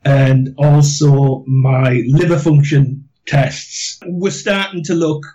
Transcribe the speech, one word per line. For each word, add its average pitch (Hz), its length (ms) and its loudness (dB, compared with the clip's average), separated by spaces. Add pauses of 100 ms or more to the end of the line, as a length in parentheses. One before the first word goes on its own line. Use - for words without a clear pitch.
and 135 520 2
also 143 920 2
my 131 580 0
liver 165 320 2
function 143 680 0 (180)
tests - 800 -4
were 175 240 -4
starting 190 540 -6
to 175 100 -4
look 156 300 -2 (100)